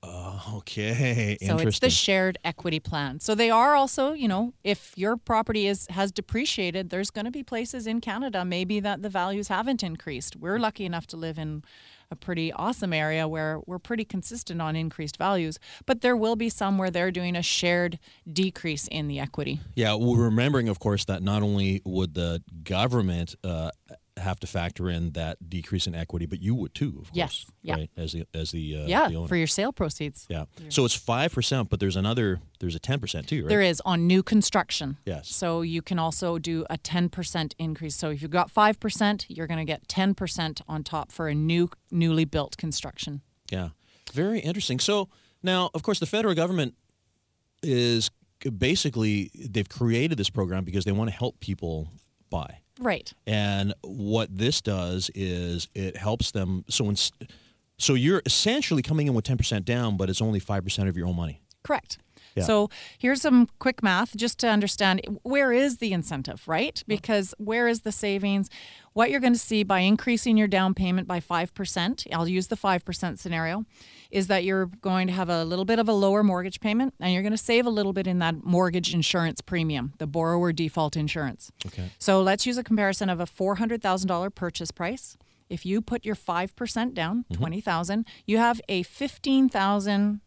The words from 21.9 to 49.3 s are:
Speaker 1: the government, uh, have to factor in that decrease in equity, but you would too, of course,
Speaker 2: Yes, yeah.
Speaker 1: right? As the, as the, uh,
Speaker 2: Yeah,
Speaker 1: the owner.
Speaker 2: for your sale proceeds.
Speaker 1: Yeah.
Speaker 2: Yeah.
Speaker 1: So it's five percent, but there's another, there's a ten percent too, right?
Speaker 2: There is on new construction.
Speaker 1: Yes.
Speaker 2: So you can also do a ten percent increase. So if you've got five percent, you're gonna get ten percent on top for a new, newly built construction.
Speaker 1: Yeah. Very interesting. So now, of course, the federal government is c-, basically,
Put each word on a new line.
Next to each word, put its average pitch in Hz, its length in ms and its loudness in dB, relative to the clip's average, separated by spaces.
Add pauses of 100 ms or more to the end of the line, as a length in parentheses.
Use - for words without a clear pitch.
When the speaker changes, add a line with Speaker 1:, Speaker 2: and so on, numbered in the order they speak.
Speaker 1:
the 85 260 -2 (220)
government, 95 800 0
uh, 80 260 -4 (480)
have 90 240 -4
to - 40 -10
factor 90 440 -4
in 85 220 -2
that 82 380 -8
decrease 87 380 -2
in 85 80 -6
equity, 82 300 -4
but 80 160 -6
you 104 120 0
would 113 220 -4
too, - 140 -2 (100)
of 73 80 -16
course, - 60 -20
Speaker 2:
Yes, 165 320 -4 (180)
yeah. 156 120 -4
Speaker 1:
right? 76 200 -6
As 85 160 -6
the, 82 220 -6
as 80 180 -4
the, 76 280 -6
uh, 76 60 -6
Speaker 2:
Yeah, 220 220 2
Speaker 1:
the 82 80 -2
owner. 82 120 -4
Speaker 2:
for 180 100 0
your 160 100 2
sale 220 240 -2
proceeds. 151 580 -6
Speaker 1:
Yeah. - 160 -6 (160)
Speaker 2:
Yeah. 160 80 -16
Speaker 1:
So 147 140 4
it's 120 100 2
five 127 400 0
percent, 123 360 -2
but 101 100 0
there's 98 160 0
another, 101 460 0 (180)
there's 85 160 -4
a 82 40 -6
ten 139 200 -2
percent 90 300 -6
too, 156 140 -2
right? 151 60 -4
Speaker 2:
There 208 120 6
is 175 240 2
on 170 220 2
new 185 140 6
construction. 180 840 2
Speaker 1:
Yes. 76 280 -6
Speaker 2:
So 170 280 -2
you 165 200 -2
can 180 160 -4
also 170 400 0
do 165 320 -2
a 160 80 -4
ten 175 300 0
percent 160 500 -4
increase. 156 380 -6
So 160 140 -4
if 147 120 -4
you've 160 100 -8
got 175 200 2
five 214 300 4
percent, 208 480 0
you're 160 180 -8
gonna 160 180 -2
get 151 220 -6
ten 190 260 2
percent 165 540 -4
on 156 160 -4
top - 280 -6
for 160 180 -4
a 147 40 0
new, 165 360 2 (200)
newly 165 360 4
built 147 320 -2
construction. 143 640 -8 (280)
Speaker 1:
Yeah. 92 200 -4 (440)
Very 196 280 0
interesting. 156 380 -2
So 202 280 2 (340)
now, 180 320 2
of 160 100 -6
course, 208 160 0
the 170 60 -2
federal 208 300 2
government 160 400 0 (880)
is 120 460 2 (340)
c-, 135 60 -2
basically, 110 840 2